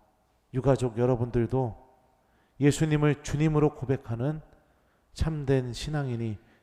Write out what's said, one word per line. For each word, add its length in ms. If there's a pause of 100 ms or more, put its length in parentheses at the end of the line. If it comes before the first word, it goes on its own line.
(540)
유가족 440
여러분들도 840 (760)
예수님을 640
주님으로 540
고백하는 640 (720)
참된 600
신앙인이 640 (260)